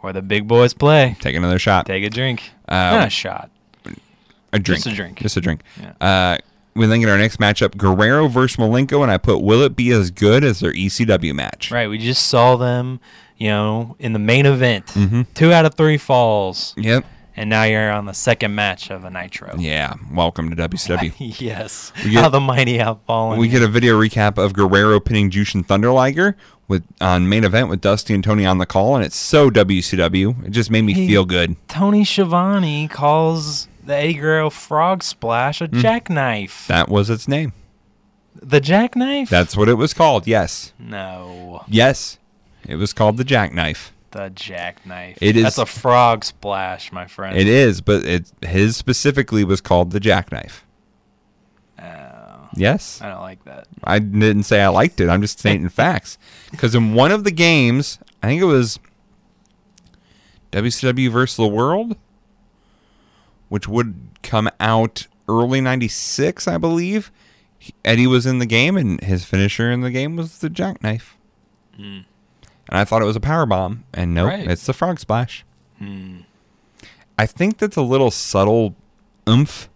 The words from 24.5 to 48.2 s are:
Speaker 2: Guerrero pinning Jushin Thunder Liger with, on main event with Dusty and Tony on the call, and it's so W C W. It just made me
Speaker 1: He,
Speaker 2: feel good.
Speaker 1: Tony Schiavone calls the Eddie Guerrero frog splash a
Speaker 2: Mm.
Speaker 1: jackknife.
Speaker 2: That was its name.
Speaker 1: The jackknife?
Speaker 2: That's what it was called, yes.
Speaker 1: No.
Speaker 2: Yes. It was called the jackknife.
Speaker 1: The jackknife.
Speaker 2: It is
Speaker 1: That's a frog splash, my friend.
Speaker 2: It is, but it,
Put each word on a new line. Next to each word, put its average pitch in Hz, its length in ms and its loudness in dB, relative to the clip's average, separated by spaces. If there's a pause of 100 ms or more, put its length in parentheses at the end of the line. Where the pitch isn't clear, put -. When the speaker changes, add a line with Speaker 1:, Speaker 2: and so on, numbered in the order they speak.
Speaker 2:
Guerrero 101 460 4
pinning 104 320 0
Jushin 98 340 -2
Thunder 104 260 2
Liger 139 440 2 (320)
with, 92 160 -2 (180)
on 90 280 2
main 107 160 2
event 104 240 0
with 92 120 -4
Dusty 107 320 0
and 95 100 0
Tony 104 220 2
on 92 120 2
the 90 80 0
call, 107 300 0
and 117 100 0
it's - 100 -10
so 147 340 4
W 98 320 4
C - 160 -4
W. 95 380 0 (100)
It 98 60 -10
just 110 180 -2
made 110 140 2
me 101 100 2
Speaker 1:
He, 185 140 0
Speaker 2:
feel 101 180 4
good. 87 300 0 (140)
Speaker 1:
Tony 202 340 2
Schiavone 175 840 0
calls 151 800 0 (180)
the 143 100 -4
Eddie 151 200 -2
Guerrero 156 340 0
frog 170 520 -2
splash 123 600 -4
a 165 80 -6
Speaker 2:
Mm. 123 120 -2
Speaker 1:
jackknife. 139 840 -2
Speaker 2:
That 87 220 0
was 101 200 2
its 113 180 -4
name. 139 260 -2 (840)
Speaker 1:
The 143 240 0
jackknife? 247 680 0
Speaker 2:
That's 90 260 2
what 104 140 4
it 123 60 4
was 139 180 -2
called, 135 340 2
yes. 104 500 -2
Speaker 1:
No. 92 920 -16
Speaker 2:
Yes. 120 480 0 (500)
It 69 80 -12
was 98 160 -4
called 107 240 2
the 127 80 -4
jackknife. 90 680 -2 (180)
Speaker 1:
The 98 180 -12
jackknife. 90 920 -14
Speaker 2:
It 107 160 2
is 113 60 4
Speaker 1:
That's 107 160 0
a 113 80 -2
frog 120 560 2
splash, 95 680 -10
my 90 160 -12
friend. 95 300 -8
Speaker 2:
It 98 100 2
is, 113 340 4
but 104 240 0
it, 85 260 -4 (100)